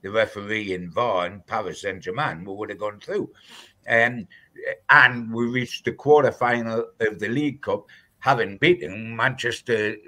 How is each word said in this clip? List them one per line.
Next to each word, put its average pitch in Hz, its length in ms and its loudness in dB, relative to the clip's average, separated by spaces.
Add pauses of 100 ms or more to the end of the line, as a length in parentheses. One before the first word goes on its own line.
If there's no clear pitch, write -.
the 98 100 -10
referee 107 640 -2
in 90 160 -6
var 92 360 0
and 92 200 -10
Paris 104 360 -6
Saint-Germain, 95 640 -6
we 98 80 -10
would 104 160 -10
have 101 100 -10
gone 104 220 -8
through. 190 280 -6 (580)
Um, 117 400 0 (640)
and 123 440 6
we 117 140 0
reached 123 380 -4
the 117 80 -2
quarterfinal 120 880 2 (160)
of 104 180 0
the 101 120 -4
League 139 340 -2
Cup, 101 240 -4 (320)
having 110 380 0
beaten 113 580 0
Manchester 117 800 0 (120)